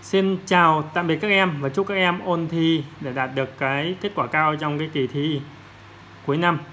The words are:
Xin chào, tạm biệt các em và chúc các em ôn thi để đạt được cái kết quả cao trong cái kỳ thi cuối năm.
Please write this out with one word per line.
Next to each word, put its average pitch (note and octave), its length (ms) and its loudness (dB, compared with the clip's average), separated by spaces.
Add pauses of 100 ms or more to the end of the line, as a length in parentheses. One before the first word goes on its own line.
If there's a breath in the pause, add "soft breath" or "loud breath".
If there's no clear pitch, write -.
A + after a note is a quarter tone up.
Xin F#3+ 440 2
chào, D#3+ 480 4
tạm F3 120 0
biệt D#3+ 100 2
các G#3+ 120 -2
em F#3 320 2
và C#3 80 -2
chúc F#3+ 180 -2
các G3+ 80 -4
em F3+ 300 2
ôn E3+ 260 0
thi E3 340 2 (160)
để C3 120 -6
đạt C3 220 -2
được C3 240 -4
cái C#3+ 420 -2
kết G3+ 140 -6
quả C3 120 0
cao D#3 300 2
trong D3+ 220 -2
cái D#3 140 -4
kỳ C3+ 140 0
thi C#3+ 340 -2 (880)
cuối C#3+ 100 0
năm. E3+ 220 2 (140)